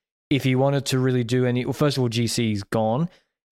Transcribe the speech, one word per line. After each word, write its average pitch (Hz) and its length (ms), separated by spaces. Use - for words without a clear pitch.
if 135 140
he 131 120
wanted 139 320
to 131 120
really 127 240
do 127 220
any, 123 200
well, 139 80
first 139 240
of 131 60
all, 120 60
G 117 180
C's 110 360
gone. 113 460